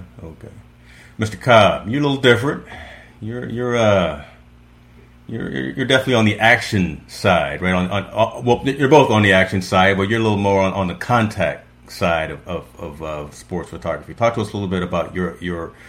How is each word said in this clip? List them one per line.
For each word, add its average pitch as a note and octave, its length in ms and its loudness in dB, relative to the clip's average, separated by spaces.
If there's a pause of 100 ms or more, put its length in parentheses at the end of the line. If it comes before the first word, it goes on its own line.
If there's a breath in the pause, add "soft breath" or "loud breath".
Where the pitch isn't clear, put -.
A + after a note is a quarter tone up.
(240)
okay. D#2+ 260 -18 (680 soft breath)
Mister G#2+ 200 -4
Cobb, G2+ 500 4
you're C3 140 -4
a D3 40 0
little C3+ 160 0
different. B2+ 440 2 (560 loud breath)
You're, A#2+ 280 -10
you're, A#2+ 280 -2
uh, F2+ 480 2 (1040 loud breath)
you're, A#2 220 -8
you're, - 220 -6
you're C3 140 -4
definitely C3 300 2
on A2 100 4
the G#2 140 0
action G#2+ 680 0
side, D#2 540 0
right? F#2 120 0
On, F#2 160 0
on, G2 160 -4
uh, A2 360 -2
well, A#2+ 260 0
you're C3+ 220 0
both C#3 200 6
on G#2+ 140 4
the G2 100 6
action F#2+ 280 2
side, F#2+ 360 2
but G2 120 0
you're A2+ 100 0
a A2+ 40 0
little G#2+ 140 2
more G2 240 2
on, F#2+ 120 0
on F#2+ 140 -2
the F2 80 -6
contact G2 720 -2 (240)
side D#2+ 420 -2
of, D2 160 -16
of, - 320 -12
of, D#2 220 -14
uh, D2+ 300 -10
sports - 380 -10
photography. E2+ 440 -10
Talk A#2 220 0
to A2 60 -4
us F#2+ 100 -6
a - 60 -18
little G2+ 120 -6
bit F2+ 140 -2
about E2+ 320 -6
your, F2 260 -6
your, E2+ 320 -8 (160 loud breath)